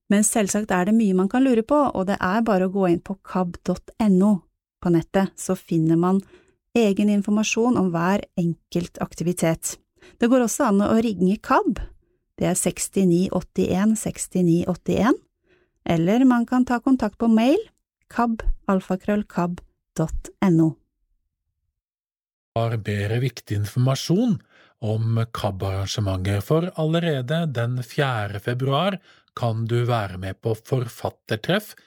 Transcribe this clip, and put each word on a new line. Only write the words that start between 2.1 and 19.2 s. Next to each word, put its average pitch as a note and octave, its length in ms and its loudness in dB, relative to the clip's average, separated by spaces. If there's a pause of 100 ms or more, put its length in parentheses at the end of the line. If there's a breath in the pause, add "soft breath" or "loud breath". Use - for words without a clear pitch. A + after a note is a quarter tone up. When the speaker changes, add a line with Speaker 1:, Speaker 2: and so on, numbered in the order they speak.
Speaker 1:
er F#3 240 0
bare G3+ 240 2
å F#3 80 -2
gå F#3+ 160 2
inn E3+ 160 0
på - 160 -10
kab F#3 400 -4
dot - 400 -6
N F#3+ 240 4
O G#3+ 80 4 (480)
på F3 160 2
nettet, F#3+ 400 0
så - 160 -6
finner E3 480 0
man F#3+ 240 2 (480 soft breath)
egen G#3 400 2
informasjon G#3+ 640 0
om F#3 160 0
hver F3 320 0 (160)
enkelt E3+ 640 -4
aktivitet. E3 720 -4 (400 soft breath)
Det A#3 140 2
går B3+ 160 4
også A#3+ 240 -2
an G3 100 4
å A3 220 2
ringe F#3+ 400 0
kab. D#4 340 0 (640)
Det E3 80 0
er F3+ 80 0
sekstini F3+ 720 0
åttién, F#3+ 720 -2
sekstini E3+ 640 0
åttién, F3+ 540 0 (680)
eller F#3 400 2
man A#3+ 220 2
kan B3+ 180 0
ta A#3+ 160 -2
kontakt B3+ 400 0
på A#3 80 2
mail, A#3 300 4 (500)
kab A#3 320 -2 (240)
alfakrøll G3 640 -2